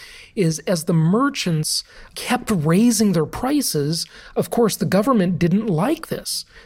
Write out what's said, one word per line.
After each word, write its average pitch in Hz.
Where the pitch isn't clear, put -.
is, 165
as 170
the 190
merchants 170
kept -
raising 202
their 165
prices, 165
of -
course, 226
the -
government 196
didn't 196
like 208
this. -